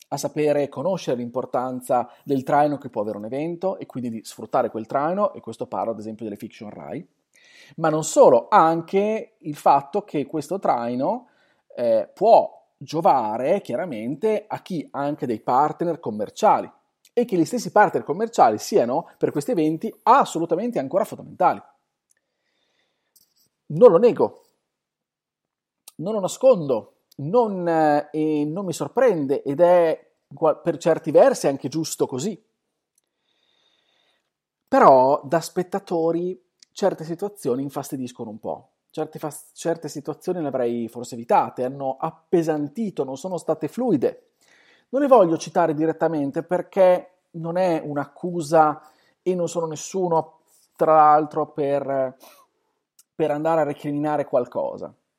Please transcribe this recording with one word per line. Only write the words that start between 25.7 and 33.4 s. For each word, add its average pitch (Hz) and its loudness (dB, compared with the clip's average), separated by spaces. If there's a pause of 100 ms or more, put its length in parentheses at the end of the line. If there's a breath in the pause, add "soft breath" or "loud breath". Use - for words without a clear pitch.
non 190 -6
lo 208 -2
nascondo, 165 0 (220)
non, 185 0
eh, 156 2
e 156 -2
non 180 -6
mi 170 -4
sorprende 151 0
ed 139 -4
è 170 4 (220)
qua-, 151 0
per 165 -4
certi 160 0
versi 190 4
anche 139 -4
giusto 151 -4
così. 156 -6 (2250)